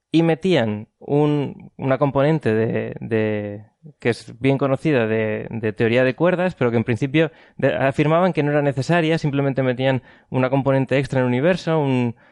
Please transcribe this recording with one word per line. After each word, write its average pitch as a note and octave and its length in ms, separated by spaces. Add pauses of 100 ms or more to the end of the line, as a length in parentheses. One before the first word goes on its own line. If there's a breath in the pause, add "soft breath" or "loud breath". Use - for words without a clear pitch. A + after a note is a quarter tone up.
(120)
y E3 120
metían D3+ 640 (120)
un, D3 760
una C3 200
componente C#3+ 560
de, A2+ 480
de, G#2+ 640 (340)
que B2 100
es A2+ 300
bien C3+ 180
conocida C3+ 500
de, A2 420
de A2 240
teoría A#2+ 300
de B2+ 120
cuerdas, F3 400
pero A#2+ 160
que A#2 60
en A2+ 80
principio C#3 460 (260 soft breath)
de, C3 180
afirmaban D#3 580
que C#3+ 100
no D3 80
era D3 100
necesaria, D#3 560
simplemente C#3 460
metían C3 400 (260 soft breath)
una C3 200
componente C3+ 500
extra C3+ 200
en B2+ 60
el B2 40
universo, D#3+ 500
un, B2+ 360 (160 soft breath)